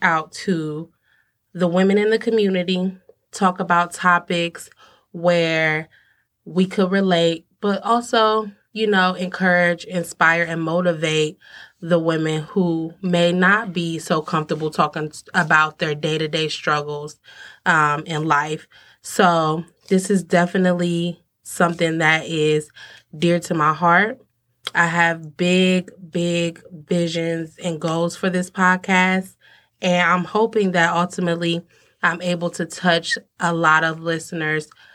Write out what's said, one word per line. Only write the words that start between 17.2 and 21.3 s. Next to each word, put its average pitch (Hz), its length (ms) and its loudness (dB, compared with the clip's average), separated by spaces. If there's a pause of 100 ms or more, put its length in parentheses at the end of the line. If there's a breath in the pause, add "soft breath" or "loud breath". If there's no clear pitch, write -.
um, 156 400 2
in 156 200 -4
life. 156 420 -2 (340 soft breath)
So 165 600 2 (240)
this 190 220 0
is 196 120 2
definitely 175 1000 0 (200)